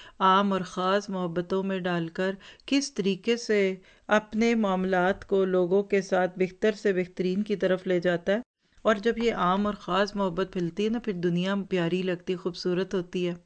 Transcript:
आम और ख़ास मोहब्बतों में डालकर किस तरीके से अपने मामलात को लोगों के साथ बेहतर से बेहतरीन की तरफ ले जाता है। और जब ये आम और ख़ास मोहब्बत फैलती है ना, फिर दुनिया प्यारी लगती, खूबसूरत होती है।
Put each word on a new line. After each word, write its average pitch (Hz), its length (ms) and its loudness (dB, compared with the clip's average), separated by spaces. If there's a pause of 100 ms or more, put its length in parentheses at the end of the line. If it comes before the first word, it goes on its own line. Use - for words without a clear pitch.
(220)
आम 190 300 6
और 185 120 0
ख़ास 190 460 0
मोहब्बतों 180 520 -2
में 190 200 -4
डालकर 180 540 -2 (320)
किस 277 280 0
तरीके 196 420 0
से 214 220 0 (480)
अपने 214 480 2
मामलात 190 680 2
को 190 220 2
लोगों 185 380 2
के 202 200 0
साथ 185 340 0
बेहतर 185 380 0
से 208 160 0
बेहतरीन 185 500 -2
की 208 160 -2
तरफ 185 280 0
ले 180 140 2
जाता 175 320 0
है। 233 100 0 (420)
और 214 160 2
जब 226 180 0
ये 233 120 2 (140)
आम 196 220 2
और 208 100 -2
ख़ास 202 400 -2
मोहब्बत 190 360 -2
फैलती 175 320 -2
है 220 60 0
ना, 240 100 -2
फिर 214 160 -4
दुनिया 180 400 0 (120)
प्यारी 180 360 0
लगती, 180 320 -4
खूबसूरत 185 580 -4
होती 180 300 -4
है। 175 220 -2